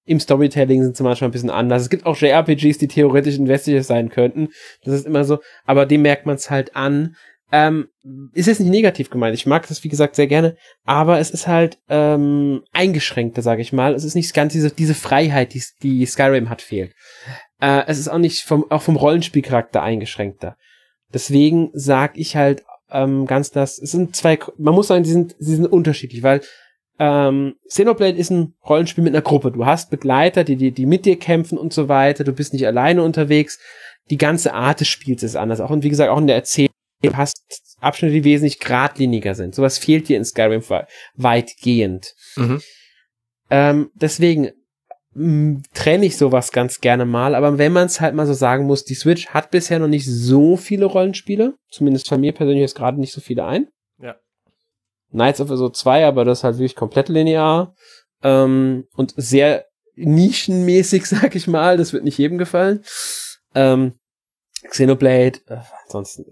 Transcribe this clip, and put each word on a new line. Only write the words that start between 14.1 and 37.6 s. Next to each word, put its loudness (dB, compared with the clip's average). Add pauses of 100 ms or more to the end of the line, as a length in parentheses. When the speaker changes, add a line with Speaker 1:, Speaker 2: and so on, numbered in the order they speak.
Speaker 1:
nicht -4
ganz 0
diese, 0
diese 0
Freiheit, 0
die, -10 (220)
die 0
Skyrim 0
hat, -10
fehlt. -8 (680)
Äh, 2
es -4
ist -8
auch -4
nicht 0
vom, -2
auch 0
vom 0
Rollenspielcharakter 0
eingeschränkter. -8 (560)
Deswegen 2
sag -2
ich -8
halt, 0 (260)
ähm, -2
ganz -2
das, -2
es -12
sind -2
zwei, 2 (180)
man 2
muss 2
sagen, 2
die 0
sind, 0
sie -2
sind 2
unterschiedlich, 0
weil, 2 (580)
ähm, 0 (120)
Xenoblade 2
ist -4
ein 0 (100)
Rollenspiel 0
mit 2
einer 2
Gruppe. 2
Du -6
hast -2
Begleiter, 0
die, 0
die, 0
die -4
mit 2
dir 4
kämpfen -2
und -8
so -2
weiter. 2
Du -2
bist -6
nicht -2
alleine 2
unterwegs. 0 (500)
Die -2
ganze 0
Art -2
des -2
Spiels -6
ist -6
anders. -4
Auch, -4
und -2
wie 0
gesagt, 2
auch 2
in 2
der 4
Erzählung, 0 (300)
du 0
hast -4 (380)